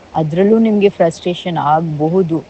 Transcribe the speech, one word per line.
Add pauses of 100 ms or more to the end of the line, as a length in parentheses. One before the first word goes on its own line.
(140)
ಅದ್ರಲ್ಲೂ
ನಿಮ್ಗೆ
ಫ್ರಸ್ಟ್ರೇಷನ್
ಆಗ್ಬಹುದು.